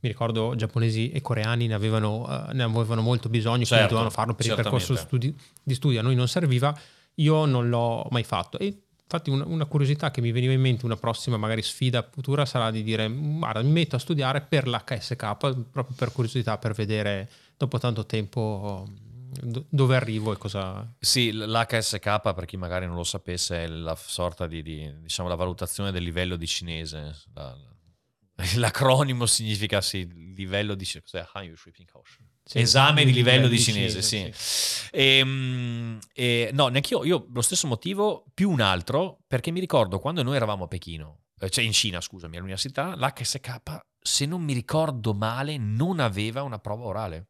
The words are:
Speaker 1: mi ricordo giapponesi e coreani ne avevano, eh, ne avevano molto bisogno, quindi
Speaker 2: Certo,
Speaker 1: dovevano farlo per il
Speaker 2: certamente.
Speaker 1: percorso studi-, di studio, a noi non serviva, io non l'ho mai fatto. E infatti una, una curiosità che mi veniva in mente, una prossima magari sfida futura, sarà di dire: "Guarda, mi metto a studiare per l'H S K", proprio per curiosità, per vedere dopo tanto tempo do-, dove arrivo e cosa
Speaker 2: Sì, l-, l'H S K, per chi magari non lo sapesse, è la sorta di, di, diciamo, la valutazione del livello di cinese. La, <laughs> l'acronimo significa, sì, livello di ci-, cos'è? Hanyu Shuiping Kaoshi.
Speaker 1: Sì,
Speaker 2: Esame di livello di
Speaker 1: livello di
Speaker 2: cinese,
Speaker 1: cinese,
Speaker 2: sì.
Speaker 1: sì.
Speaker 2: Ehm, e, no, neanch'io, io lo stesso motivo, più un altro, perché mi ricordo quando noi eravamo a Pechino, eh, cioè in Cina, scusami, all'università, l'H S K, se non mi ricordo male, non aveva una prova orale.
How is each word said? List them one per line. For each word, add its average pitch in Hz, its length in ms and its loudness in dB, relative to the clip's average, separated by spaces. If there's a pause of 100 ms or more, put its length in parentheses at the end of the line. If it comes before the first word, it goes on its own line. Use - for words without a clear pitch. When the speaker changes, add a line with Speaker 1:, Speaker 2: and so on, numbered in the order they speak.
Speaker 1:
mi 131 60 0
ricordo 113 480 0
giapponesi 113 560 0
e 147 80 -2
coreani 117 480 0
ne 110 60 0
avevano, 110 760 0
eh, - 40 -6
ne 131 100 0
avevano 113 380 2
molto 117 260 2
bisogno, 117 380 2
quindi 117 100 4
Speaker 2:
Certo, 107 120 8
Speaker 1:
dovevano 113 240 2
farlo 113 220 0
per 110 120 0
il 113 80 2
Speaker 2:
certamente. 104 320 2
Speaker 1:
percorso 87 200 -2
studi-, 135 300 0 (260)
di 135 120 -2
studio, 123 260 2
a 107 40 0
noi 127 120 4
non 123 140 4
serviva, 143 440 4 (420)
io 156 280 4
non 127 240 4
l'ho 117 440 0
mai 120 120 0
fatto. - 360 -4
E 202 240 -4 (180)
infatti 160 300 -4
una, 139 140 2
una 165 200 -2
curiosità 147 460 0
che 123 100 -4
mi 117 100 0
veniva 123 220 2
in 131 80 4
mente, 127 240 2
una 113 100 0
prossima 117 420 -2
magari 110 260 -2
sfida 123 460 0
futura, 139 360 -2
sarà 117 240 0
di 110 140 -2
dire: 110 260 0
"Guarda, 139 540 -2
mi 143 80 4
metto 160 240 2
a 127 40 0
studiare 139 420 0
per 135 260 0
l'H 120 160 -2 (160)
S - 180 -6
K", 120 200 -4
proprio 131 580 -4
per - 160 -2
curiosità, 113 480 -2
per 107 140 -2
vedere 104 540 -2 (300)
dopo 127 220 -2
tanto 110 260 -2
tempo 104 840 -4 (540)
do-, 123 260 -6
dove 135 300 4
arrivo 110 340 0
e 98 60 -2
cosa 98 500 -6 (120)
Speaker 2:
Sì, 120 340 2
l-, 107 160 -6
l'H 113 300 2
S 107 200 -2
K, 104 220 0 (120)
per 87 120 -6
chi - 100 -12
magari 90 300 -4
non 87 100 -6
lo 87 80 -4
sapesse, 87 600 -4
è 82 40 -4
la 80 320 -6
sorta 87 480 -4
di, 80 140 -8
di, 76 280 -10 (120)
diciamo, 87 260 -6
la 87 80 0
valutazione 90 560 -4
del 90 120 -2
livello 90 340 -2
di 82 100 -6
cinese. 78 680 -8 (180)
La, 67 200 -14 (840)
<laughs> 90 160 0
l'acronimo 131 680 4
significa, 107 560 0
sì, 92 260 -4 (260)
livello 98 420 -2
di 95 100 -8
ci-, - 160 -8
cos'è? 82 320 -10
Hanyu 87 240 -14
Shuiping - 340 -20
Kaoshi. - 280 -20 (300)
Speaker 1:
Sì, - 100 -2
Speaker 2:
Esame 139 460 6
di 131 80 8
livello 123 340 6
di - 20 6
Speaker 1:
livello - 0 -
di 117 100 4
Speaker 2:
cinese, 104 420 2
Speaker 1:
cinese, 101 400 -2
Speaker 2:
sì. - 440 -2
Speaker 1:
sì. - 80 -16
Speaker 2:
Ehm, 127 1080 2 (160)
e, 117 380 2
no, 139 160 4
neanch'io, 139 340 0
io 165 280 0
lo 123 100 -4
stesso 170 260 0
motivo, 190 640 -2
più 196 160 2
un 156 120 2
altro, 95 680 0
perché 131 240 -2
mi 175 80 -2
ricordo 110 400 2
quando 170 240 -4
noi 143 120 -2
eravamo 107 280 -2
a 85 40 -10
Pechino, 80 520 -12 (200)
eh, 98 120 -6
cioè 123 120 0
in 110 100 -2
Cina, 90 280 0
scusami, 85 360 -12
all'università, 135 580 -6
l'H 135 260 -2
S 120 180 -4
K, 120 220 -12 (400)
se - 240 0
non 175 160 -4
mi 147 120 -2
ricordo 123 600 0
male, 123 440 -4
non 127 420 0
aveva 113 420 -2
una 127 160 -6
prova 110 280 -8
orale. 95 440 -6